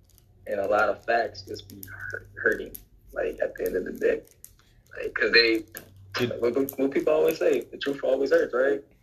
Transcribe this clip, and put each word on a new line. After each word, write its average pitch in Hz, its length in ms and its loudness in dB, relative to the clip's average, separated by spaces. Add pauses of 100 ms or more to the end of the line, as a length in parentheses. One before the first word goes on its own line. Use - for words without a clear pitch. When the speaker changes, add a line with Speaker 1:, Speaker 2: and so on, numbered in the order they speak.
(460)
Speaker 1:
and 104 140 -2
a 98 60 0
lot 104 220 4
of 98 160 -4
facts 117 380 0
just 107 260 -12
be - 80 -18 (340)
hurt, - 180 -10 (140)
hurting, - 300 -2 (400)
like, - 300 -4
at - 140 -2
the - 100 -2
end - 100 -2
of - 80 -2
the - 80 -8
day. - 300 0 (760)
Like, - 180 -6
'cause 110 180 0
they, 113 320 4 (560)
Speaker 2:
It - 200 -2
Speaker 1:
what, 120 140 0 (240)
what 135 140 2
people - 200 2
always 156 260 4
say, 151 220 2 (100)
the - 80 -12
truth 139 240 -4
always 135 280 2
hurts, 165 240 4
right? 135 280 2 (200)